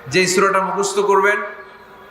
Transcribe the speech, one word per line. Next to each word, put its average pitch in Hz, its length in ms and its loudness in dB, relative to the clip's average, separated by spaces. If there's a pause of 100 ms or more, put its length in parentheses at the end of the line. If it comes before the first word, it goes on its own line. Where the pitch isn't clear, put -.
যেই 175 200 0
সূরাটা 190 340 2
মুখস্থ 190 380 -2
করবেন, 202 420 2 (680)